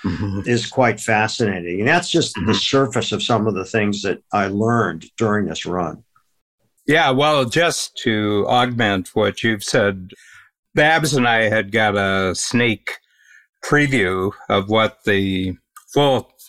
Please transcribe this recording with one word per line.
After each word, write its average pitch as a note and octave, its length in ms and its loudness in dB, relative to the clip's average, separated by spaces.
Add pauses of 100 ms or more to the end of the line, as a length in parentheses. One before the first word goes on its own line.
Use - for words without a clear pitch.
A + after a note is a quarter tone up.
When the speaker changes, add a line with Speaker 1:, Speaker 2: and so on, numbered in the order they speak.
Speaker 1:
Mm-hmm. G2 440 -4
Speaker 2:
is A#2+ 180 0
quite A#2+ 340 0
fascinating. G2+ 800 -2
And A2 80 0
that's F3 220 0
just D#3 260 -2
Speaker 1:
Mm-hmm. G#2 100 -4
Speaker 2:
the G#2+ 80 2
surface B2 560 0
of G#2 140 -4
some A2+ 240 0
of G#2+ 60 -2
the F#2 100 -4
things G#2 380 -2
that G2 200 -4 (100)
I G2+ 140 0
learned G2+ 600 0 (100)
during G#2 300 0
this D#2 200 -8
run. E2+ 380 -6 (800)
Speaker 1:
Yeah, D3+ 240 4
well, C#3+ 360 2
just D#3+ 580 -2
to G#2 420 0
augment A#2+ 680 0
what G2+ 280 0
you've A2 220 0
said, G2+ 480 0 (640)
Babs D#3 380 4
and B2+ 120 2
I A2+ 220 2
had G#2 240 0
got G#2+ 240 2
a F#2+ 400 0
sneak - 640 -2 (640)
preview G#2 640 2 (180)
of G2+ 200 0
what A2 380 0
the F#2+ 500 0 (360)
full C#3 380 2 (180)